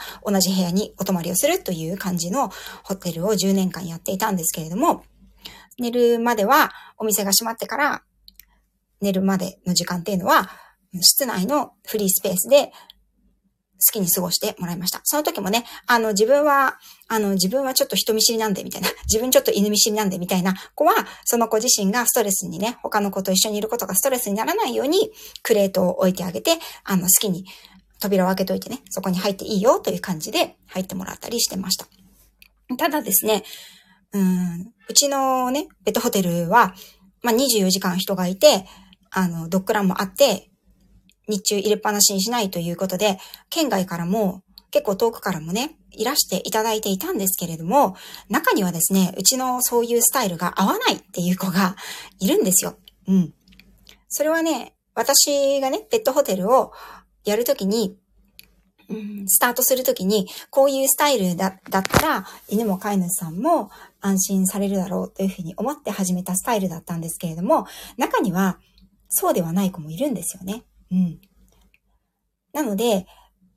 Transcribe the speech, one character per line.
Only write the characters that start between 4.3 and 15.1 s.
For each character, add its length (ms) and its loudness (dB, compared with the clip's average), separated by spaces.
ん 40 0
で 80 -2
す 80 -2
け 120 -8
れ 60 -12
ど 60 -6
も、 300 0
寝 120 -2
る 280 4
ま 160 0
で 80 0
は、 280 4
お 80 -6
店 180 0
が 80 -2
閉 140 2
ま 80 -4
っ 20 -12
て 120 -8
か 100 -6
ら 260 -2
寝 140 0
る 80 0
ま 160 2
で 280 -8
の 80 0
時 120 -2
間 160 -4
っ 20 -12
て 80 -4
い 40 2
う 40 0
の 60 -4
は、 240 4
室 260 4
内 200 0
の 280 0
フ 100 -4
リ 80 0
ー 40 2
ス 120 0
ペ 80 -2
ー 80 -2
ス 120 -4
で 220 6
好 140 2
き 60 -4
に 120 0
過 100 0
ご 80 -4
し 100 -2
て 200 -4
も 80 -6
ら 60 -6
い 40 -6
ま 80 -8
し 60 -2
た。 120 -8
そ 140 -2